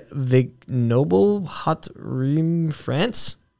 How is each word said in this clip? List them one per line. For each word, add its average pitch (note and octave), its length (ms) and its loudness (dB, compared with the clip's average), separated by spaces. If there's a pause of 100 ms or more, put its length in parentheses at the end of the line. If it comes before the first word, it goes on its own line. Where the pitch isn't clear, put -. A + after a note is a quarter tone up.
(120)
Vignoble, C3 1300 2
Haute-Rhône, D#3 1300 -2
France. - 640 -4 (240)